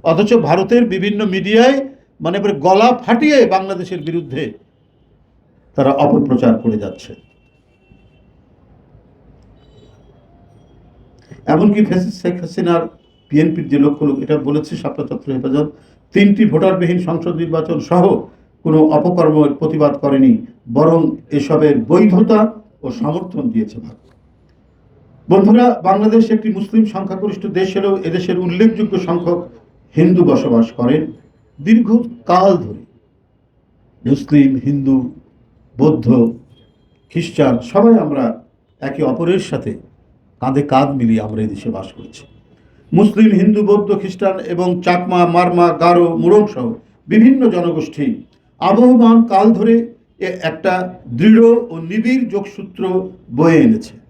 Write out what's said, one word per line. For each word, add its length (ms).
অথচ 320
ভারতের 500
বিভিন্ন 360
মিডিয়ায়, 420
মানে, 180
এবারে 160
গলা 220
ফাটিয়ে 420
বাংলাদেশের 640
বিরুদ্ধে 440
তারা 160
অপপ্রচার 540
করে 200
যাচ্ছে। 360
এমনকি 380
ফ্যাসিস্ট 380
শেখ 180
হাসিনার 420
বিএনপির 380
যে 100
লক্ষ 240
লোক, 160
এটা 180
বলেছে 280
শাপলা 300
চত্বর 280
হেফাজত, 340
তিনটি 320
ভোটারবিহীন 540
সংসদ 380
নির্বাচন 440
সহ 240
কোনো 140
অপকর্মের 580
প্রতিবাদ 380
করেনি, 300
বরং 280
এসবের 460
বৈধতা 500
ও 80
সমর্থন 600
দিয়েছে 340
ভারত। 220
বন্ধুরা, 360
বাংলাদেশ 420
একটি 180
মুসলিম 260
সংখ্যাগরিষ্ঠ 600
দেশ 300
হলেও 200
এদেশের 420
উল্লেখযোগ্য 600
সংখ্যক 400
হিন্দু 280
বসবাস 480
করেন 300
দীর্ঘকাল 960
ধরে। 180
মুসলিম, 460
হিন্দু, 300
বৌদ্ধ, 280
খ্রিস্টান, 480
সবাই 400
আমরা 260
একে 220
অপরের 360
সাথে 340
কাঁধে 220
কাঁধ 260
মিলিয়ে 380
আমরা 160
এই 60
দেশে 220
বাস 260
করছি। 260
মুসলিম, 380
হিন্দু, 220
বৌদ্ধ, 360
খ্রিস্টান 420
এবং 280
চাকমা, 440
মারমা, 460
গারো, 440
মুরং 300
সহ 200
বিভিন্ন 420
জনগোষ্ঠী 560
আবহমান 680
কাল 260
ধরে 220
এ 100
একটা 320
দৃঢ় 280
ও 40
নিবিড় 340
যোগসূত্র 480
বয়ে 280
এনেছে। 300